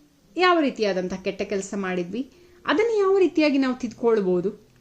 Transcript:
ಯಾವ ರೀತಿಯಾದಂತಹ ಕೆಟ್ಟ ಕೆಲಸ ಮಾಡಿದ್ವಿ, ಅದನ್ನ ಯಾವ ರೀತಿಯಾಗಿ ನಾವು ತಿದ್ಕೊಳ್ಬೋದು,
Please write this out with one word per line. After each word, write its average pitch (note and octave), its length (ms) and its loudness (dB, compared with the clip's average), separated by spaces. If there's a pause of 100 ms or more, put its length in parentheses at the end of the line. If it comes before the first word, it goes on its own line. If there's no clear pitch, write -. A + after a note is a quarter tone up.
(380)
ಯಾವ F4 220 4
ರೀತಿಯಾದಂತಹ F#3+ 560 -2
ಕೆಟ್ಟ F#3+ 260 -6
ಕೆಲಸ G3 360 -6
ಮಾಡಿದ್ವಿ, F#3 540 -4 (340)
ಅದನ್ನ G#4+ 340 2
ಯಾವ G4 180 4
ರೀತಿಯಾಗಿ D4+ 400 2
ನಾವು C4 180 0
ತಿದ್ಕೊಳ್ಬೋದು, G#3+ 920 0 (140)